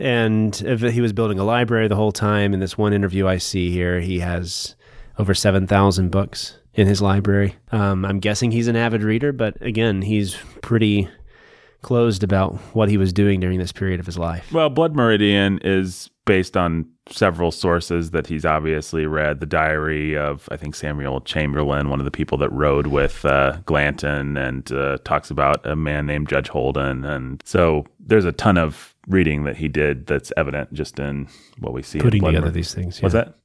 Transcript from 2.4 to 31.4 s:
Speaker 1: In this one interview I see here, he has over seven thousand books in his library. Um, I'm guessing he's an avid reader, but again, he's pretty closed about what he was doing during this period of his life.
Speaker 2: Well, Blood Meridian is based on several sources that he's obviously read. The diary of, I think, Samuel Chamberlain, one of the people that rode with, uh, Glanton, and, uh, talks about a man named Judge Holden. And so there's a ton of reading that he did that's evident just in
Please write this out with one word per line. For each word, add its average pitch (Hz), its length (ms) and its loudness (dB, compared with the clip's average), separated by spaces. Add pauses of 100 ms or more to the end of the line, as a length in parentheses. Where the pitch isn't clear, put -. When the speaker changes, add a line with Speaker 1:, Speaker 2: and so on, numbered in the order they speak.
Speaker 1:
In 92 40 0
this 95 200 -4
one 104 160 2
interview 98 340 0
I 92 80 2
see 90 340 -2
here, 90 300 0
he 90 200 -2
has 87 540 -6 (440)
over 98 160 2
seven 95 320 2
thousand 98 460 4
books - 440 -4 (180)
in 101 120 6
his 101 160 4
library. 98 540 2 (160)
Um, 98 320 0
I'm 98 160 -2
guessing 107 320 0
he's 117 160 2
an 117 80 2
avid 117 260 0
reader, 117 300 0
but 113 280 -4
again, 110 400 0
he's 101 360 0 (260)
pretty 104 460 2 (760)
closed 117 420 2
about 95 300 2 (200)
what 110 140 4
he 104 80 4
was 95 160 4
doing 101 280 4
during 90 180 0
this 87 140 -6
period 92 280 -4
of 87 60 -10
his 87 120 -8
life. 85 340 -6
Speaker 2:
Well, 160 180 2
Blood 156 260 2
Meridian 101 640 4
is 95 480 -2 (160)
based 92 300 2
on 82 280 0 (240)
several 85 420 0
sources 85 600 0
that 82 160 -2
he's 78 180 -6
obviously 78 600 -2
read. 76 340 -2
The 78 60 -8
diary 78 720 -2
of, 73 340 -6
I - 60 -10
think, 76 180 -10
Samuel 71 480 -6
Chamberlain, 71 680 -2
one 67 120 -2
of 69 40 -4
the 67 60 -4
people - 280 -4
that 69 140 0
rode 71 360 0
with, 69 360 0
uh, 69 400 2
Glanton, 71 720 -2
and, 65 360 -6
uh, 69 320 -2
talks - 260 -2
about 71 340 0
a 76 120 -4
man 73 280 -2
named 73 240 -4
Judge 69 200 -2
Holden. 67 560 -2
And 67 420 -8
so 80 400 2 (140)
there's 107 260 4
a 82 60 0
ton 95 260 4
of 78 360 -2 (120)
reading 78 380 2
that 71 120 -4
he 78 120 -4
did 71 380 0
that's - 300 -2
evident 73 380 -2
just 73 240 -8
in 71 300 -6 (320)